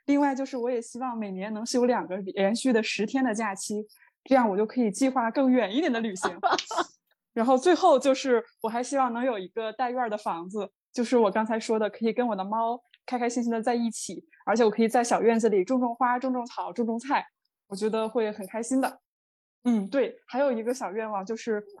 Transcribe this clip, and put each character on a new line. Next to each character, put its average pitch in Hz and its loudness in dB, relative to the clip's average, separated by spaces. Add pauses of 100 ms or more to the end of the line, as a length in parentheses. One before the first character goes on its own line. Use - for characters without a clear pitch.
另 285 4
外 277 2
就 269 -4
是 269 -8
我 240 -4
也 240 -2
希 - -14
望 247 -6
每 208 -6
年 196 -6
能 214 -8
休 247 0
两 226 2
个 180 -6
连 196 0
续 254 2
的 220 4
十 220 -2
天 262 -2
的 240 2
假 208 -4
期， 214 -6 (380)
这 269 2
样 233 6
我 185 0
就 214 2
可 247 -2
以 214 2
计 262 0
划 240 0
更 269 2
远 233 4
一 269 0
点 320 2
的 233 -2
旅 220 -2
行。 - -4 (140)
<laughs> - -2 (340)
然 226 0
后 262 6
最 349 6
后 311 6
就 269 4
是 247 2 (180)
我 226 -2
还 233 -2
希 277 -4
望 254 2
能 240 -2
有 240 0
一 185 -8
个 220 -6
带 247 -4
院 254 -2
儿 233 -2
的 214 -2
房 180 -6
子， 196 -6 (240)
就 240 0
是 247 2
我 214 6
刚 220 0
才 226 -2
说 220 -2
的 214 0
可 - -8
以 214 2
跟 247 0
我 220 -2
的 190 -4
猫 226 -2 (240)
开 254 -6
开 240 0
心 247 -2
心 233 -2
的 226 -2
在 240 0
一 233 0
起， - -10 (200)
而 208 2
且 240 6
我 208 6
可 226 2
以 220 4
在 240 4
小 214 2
院 226 4
子 220 4
里 196 2
种 254 0
种 240 -2
花、 247 0
种 262 -4
种 247 -4
草、 185 -8
种 233 -2
种 233 -2
菜， 262 -2 (400)
我 202 -14
觉 208 -2
得 220 -2
会 220 -2
很 208 -10
开 226 -6
心 262 0
的。 - -2 (640)
嗯， 220 2
对， 247 0 (100)
还 247 -6
有 277 2
一 220 -4
个 240 -2
小 208 -6
愿 220 -6
望 196 -4
就 226 -6
是 208 -4 (160)